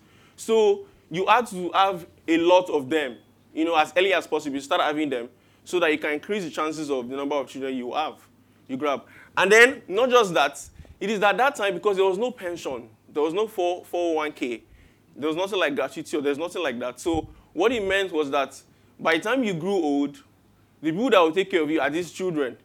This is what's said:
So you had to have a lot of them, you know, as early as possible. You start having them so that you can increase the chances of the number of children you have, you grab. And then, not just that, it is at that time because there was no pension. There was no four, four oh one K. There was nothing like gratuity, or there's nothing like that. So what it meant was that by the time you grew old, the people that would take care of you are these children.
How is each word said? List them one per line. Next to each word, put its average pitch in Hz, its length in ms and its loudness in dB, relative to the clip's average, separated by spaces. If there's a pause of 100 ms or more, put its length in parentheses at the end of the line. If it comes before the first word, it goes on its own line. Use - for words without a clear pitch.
(340)
So 214 520 2 (240)
you 170 160 -2
had 226 220 4
to 180 240 -8
have 185 340 0 (200)
a 165 120 2
lot 175 320 4
of 139 180 -2
them, 139 300 -2 (340)
you 156 120 -2
know, 165 120 0
as 151 200 2
early 185 180 2
as 160 120 -2
possible. 147 300 -4
You 139 60 -6
start 175 180 0
having 151 300 0
them 123 180 -6 (360)
so 180 160 -4
that 160 120 2
you 151 60 0
can 151 160 -4
increase 196 300 -6
the 147 60 -8
chances 156 400 -6
of 127 180 -4
the 135 80 -8
number 143 180 -4
of 135 140 -4
children 135 280 -8
you 123 160 -8
have, 139 220 -4 (520)
you 131 100 -8
grab. 135 260 -2 (340)
And 185 160 4
then, 247 340 8
not 220 240 0
just 226 240 4
that, 147 260 2 (380)
it 196 120 -4
is 208 120 0
at 202 140 4
that 247 180 2
time 202 200 -2
because 196 220 0
there 190 100 4
was 185 120 0
no 247 120 -2
pension. 165 580 -10 (240)
There 147 100 0
was 160 120 0
no 220 120 0
four, 175 380 -2
four 175 280 -2
oh 156 40 0
one 151 160 -2
K. 120 300 -6 (540)
There 131 120 -4
was 156 80 -2
nothing 196 220 -4
like 147 160 0
gratuity, 139 420 -6
or 151 40 0
there's 139 180 -2
nothing 175 240 -6
like 127 160 -4
that. 123 200 -8
So 165 300 -4 (240)
what 202 200 2
it 226 140 -2
meant 190 260 0
was 151 180 -2
that 139 300 -2 (380)
by 165 180 2
the 160 60 -2
time 240 220 0
you 202 100 -2
grew 180 200 -2
old, 143 420 0 (640)
the 156 100 0
people 233 180 0
that 202 120 8
would 160 120 4
take 196 160 -2
care 170 120 2
of 151 80 -2
you 160 100 0
are 139 100 0
these 165 200 -4
children. 147 540 -4